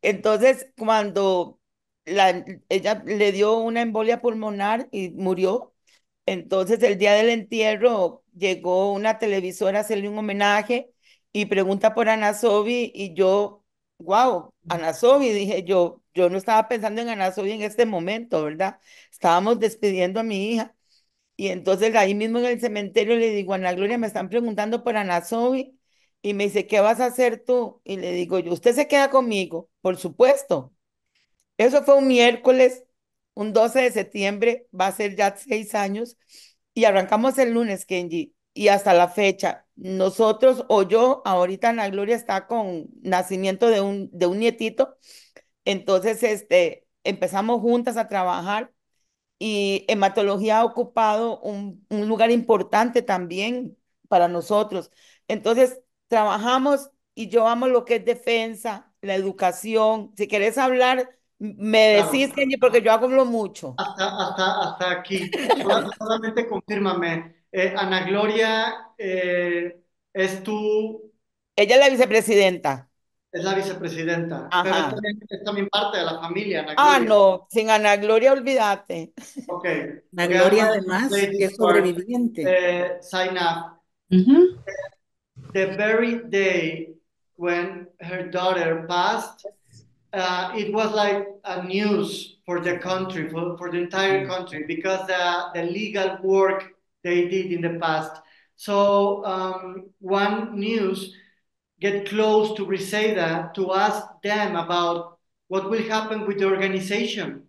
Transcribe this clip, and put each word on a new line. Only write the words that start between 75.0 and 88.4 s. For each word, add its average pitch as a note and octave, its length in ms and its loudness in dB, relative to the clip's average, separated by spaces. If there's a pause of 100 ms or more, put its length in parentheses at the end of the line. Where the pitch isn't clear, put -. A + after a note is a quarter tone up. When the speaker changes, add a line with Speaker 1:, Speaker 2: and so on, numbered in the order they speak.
Speaker 2:
es - 160 -12
también G3+ 260 -4
parte G#3 280 -2
de E3+ 60 -2
la E3 160 -6
familia, F3 400 -6
Ana D3+ 160 -10
Speaker 1:
Ah, C#4+ 220 6
Speaker 2:
Gloria. A#3 80 0
Speaker 1:
no. G3 440 6
Sin A3 200 0
Ana G#3+ 260 4
Gloria, A3 360 4
olvídate. G#3 800 -2 (340)
Speaker 2:
Ok. - 180 -10 (520)
Speaker 3:
Ana F3 100 -2
Speaker 2:
We F3+ 80 2
Speaker 3:
Gloria, G3+ 320 6
Speaker 2:
have - 20 4
Speaker 3:
además, G3+ 400 0
Speaker 2:
ladies G3 300 0
Speaker 3:
es G3 200 0
Speaker 2:
part. G3 380 4
Speaker 3:
sobreviviente. A3+ 460 -4
Speaker 2:
Eh, F3+ 600 0
Zainab. F#3 760 -4 (320)
Speaker 4:
Ujú. C#4 560 6
Speaker 2:
Eh, - 60 -10 (800)
the F#3+ 240 0
very A3+ 520 0
day E3+ 600 0 (480)
when F3 500 -6 (140)
her F3+ 280 -10
daughter F3 600 -2